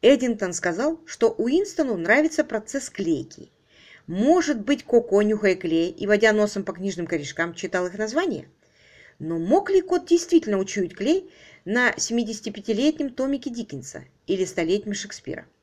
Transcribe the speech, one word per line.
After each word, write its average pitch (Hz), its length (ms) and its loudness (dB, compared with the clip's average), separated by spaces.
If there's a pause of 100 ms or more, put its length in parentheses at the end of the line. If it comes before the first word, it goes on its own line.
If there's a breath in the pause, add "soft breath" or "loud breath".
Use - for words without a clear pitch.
Эдинтон 226 520 4
сказал, 202 520 -2
что - 240 2
Уинстону 277 680 0
нравится 269 460 2
процесс 226 460 -6
клейки. - 640 -4 (540 soft breath)
Может 269 560 2
быть, 277 220 -2
Коко, 226 380 4
нюхая 208 340 2
клей 165 340 0
и 190 160 -10
водя 208 280 4
носом 208 300 0
по 196 80 -8
книжным 175 360 -6
корешкам, 165 460 -4
читал 180 340 -4
их 175 100 -10
названия? 226 500 -4 (720 soft breath)
Но 165 200 -4
мог 294 320 2
ли 381 100 6
кот 359 240 -2
действительно 330 540 2
учуять 190 360 -4
клей 330 340 0 (360 loud breath)
на 233 320 2
семидесятипятилетнем 233 1120 -2
томике 269 400 -4
Диккенса 180 540 -12 (240)
или 185 180 0
столетнем 185 480 -2
Шекспира? - 540 -10 (160)